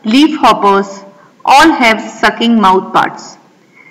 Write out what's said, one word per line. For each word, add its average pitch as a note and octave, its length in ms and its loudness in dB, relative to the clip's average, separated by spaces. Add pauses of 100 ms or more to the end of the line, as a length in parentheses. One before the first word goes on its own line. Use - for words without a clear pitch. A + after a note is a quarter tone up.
leaf C#4+ 340 0
hoppers, G3+ 640 0 (400)
all D4+ 280 4
have A3+ 280 0
sucking A3+ 600 -2
mouth F#3+ 320 0
parts. - 420 -6 (560)